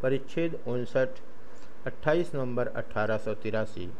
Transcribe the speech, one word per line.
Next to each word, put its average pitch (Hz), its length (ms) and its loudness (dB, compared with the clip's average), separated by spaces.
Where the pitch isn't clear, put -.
परिच्छेद 135 640 0
उनसठ, 123 420 2
अट्ठाईस 160 480 2
नवंबर 123 320 0
अठारह 110 500 0
सौ 107 160 0
तिरासी। 104 680 0